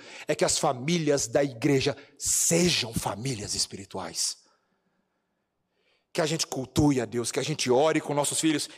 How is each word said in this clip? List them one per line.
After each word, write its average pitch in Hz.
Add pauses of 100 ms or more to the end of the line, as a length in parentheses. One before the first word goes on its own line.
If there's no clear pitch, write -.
(260)
é 151
que 165
as 156
famílias 147
da 143
igreja 135 (220)
sejam 165
famílias 104
espirituais. - (1700)
Que -
a 160
gente 156
cultue 135
a 117
Deus, 113
que -
a 127
gente 139
ore 156
com 147
nossos 139
filhos, 156 (120)